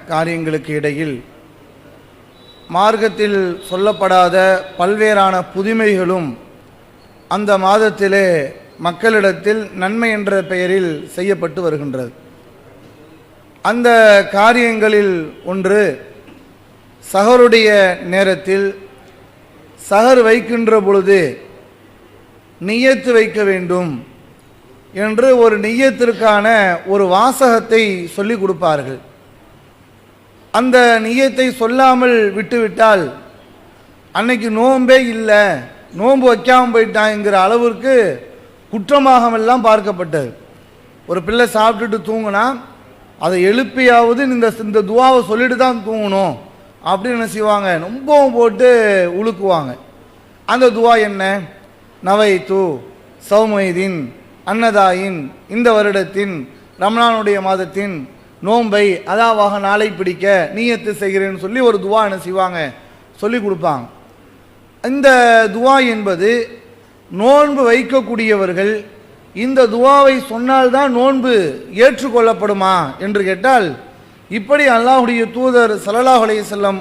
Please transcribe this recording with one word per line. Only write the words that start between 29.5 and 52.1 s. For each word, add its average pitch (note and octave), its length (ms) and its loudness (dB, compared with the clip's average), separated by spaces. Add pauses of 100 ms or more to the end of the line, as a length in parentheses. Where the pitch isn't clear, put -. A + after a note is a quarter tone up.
அந்த A#3+ 480 2
நியத்தை B3+ 520 0
சொல்லாமல் B3 800 2
விட்டுவிட்டால் G#3+ 840 0 (960)
அன்னைக்கு A3+ 400 -4
நோன்பே B3+ 560 2
இல்லை, A3 360 2 (500)
நோன்பு B3 420 2
வைக்காம B3+ 380 2
போயிட்டாங்கிற G#3+ 580 0
அளவிற்கு A3+ 640 0 (760)
குற்றமாகவெல்லாம் A#3 960 2
பார்க்கப்பட்டது. F3 640 -2 (760)
ஒரு F3 160 -4
பிள்ளை A3+ 300 0
சாப்பிட்டுட்டு A3 460 0 (100)
தூங்குனா A3 480 -2 (680)
அதை F3+ 160 0
எழுப்பியாவது A#3 840 2
இந்த, A#3+ 380 0
இந்த G#3+ 200 0
துவாவை A#3+ 440 2
சொல்லிட்டு A#3 300 -2
தான் B3 320 0
தூங்கணும் G3 500 -4 (480)
அப்படின்னு G3 320 -4
என்ன A3+ 100 -6
செய்வாங்க, G3+ 540 -2
ரொம்பவும் C4+ 520 0
போட்டு A#3 360 2 (500)
உழுக்குவாங்க. F#3 520 -2 (760)
அந்த B3 320 2
துவா A#3 200 4
என்ன? G3 420 -2 (680)
"நவைத்து F#3+ 720 0 (500)